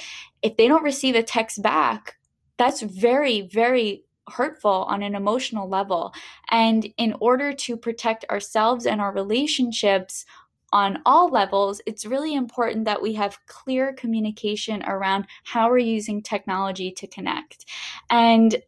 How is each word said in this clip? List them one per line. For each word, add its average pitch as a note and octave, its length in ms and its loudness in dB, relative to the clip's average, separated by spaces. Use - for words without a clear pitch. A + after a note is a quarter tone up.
if A3 160 -2
they A3+ 100 8
don't D#4+ 160 4
receive C4+ 300 0
a A3+ 80 4
text A3+ 400 -4
back, A3+ 540 0
that's B3+ 240 2
very, A#3 580 2
very A3 640 0
hurtful G#3 640 0
on G3+ 120 -2
an G3+ 120 -6
emotional G#3 560 -2
level. F#3+ 420 -2
And A3+ 360 2
in A3+ 200 -2
order C4 360 2
to A#3+ 240 -8
protect A3+ 500 -4
ourselves A3 560 0
and A3+ 160 0
our G3+ 100 -2
relationships G#3 1160 0
on G3 340 0
all E4 220 6
levels, G3+ 580 0
it's G#3+ 180 -8
really C#4+ 300 -4
important A#3 500 -2
that G#3 160 -2
we A3 140 -4
have G3+ 320 -4
clear C4 480 -4
communication G#3+ 880 -4
around G3 440 -2
how A3+ 240 0
we're B3 100 4
using A3 440 -2
technology F#3+ 680 -4
to F#3 140 -16
connect. - 580 -10
And A3+ 460 6